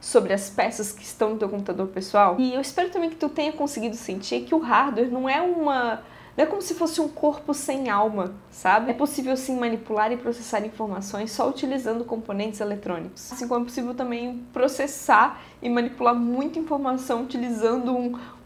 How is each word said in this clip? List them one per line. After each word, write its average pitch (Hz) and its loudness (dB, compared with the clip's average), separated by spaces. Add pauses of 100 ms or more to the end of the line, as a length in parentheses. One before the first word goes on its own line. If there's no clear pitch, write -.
sobre 196 4
as 196 0
peças 214 0
que - -18
estão - 0
no 220 -2
teu 214 -2
computador 196 -4
pessoal? 190 4
E 254 2
eu 262 0
espero 359 -2
também 339 0
que 320 -8
tu 302 0
tenha 302 -2
conseguido 247 -4
sentir 233 -4
que - 0
o 320 4
hardware 240 2
não 254 0
é 277 2
uma, 285 2 (360)
não 285 6
é - 8
como 403 -2
se 339 -4
fosse 330 0
um 302 0
corpo 294 0
sem 277 -2
alma, 202 2 (180)
sabe? 220 4
É - -6
possível 269 0
sim 254 -2
manipular 220 0
e 247 0
processar 233 -4
informações 208 -6
só - 2
utilizando 254 -2
componentes 214 -4
eletrônicos. 196 -6
Assim 254 -6
como 240 2
é - -2
possível 240 -6
também 240 -6
processar 269 2 (200)
e 240 -4
manipular 240 2
muita 247 0
informação 262 0
utilizando 240 0
um 247 -2 (300)